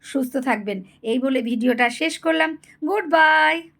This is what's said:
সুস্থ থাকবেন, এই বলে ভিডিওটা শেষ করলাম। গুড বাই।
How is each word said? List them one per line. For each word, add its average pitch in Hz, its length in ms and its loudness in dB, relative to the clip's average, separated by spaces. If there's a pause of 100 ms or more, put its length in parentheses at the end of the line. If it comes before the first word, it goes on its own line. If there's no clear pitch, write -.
(120)
সুস্থ 262 220 -4 (140)
থাকবেন, 208 300 -2 (340)
এই 247 120 0
বলে 269 160 0 (100)
ভিডিওটা 240 380 2 (120)
শেষ 320 140 -2 (120)
করলাম। 320 240 2 (380)
গুড 381 180 -2 (100)
বাই। 311 640 4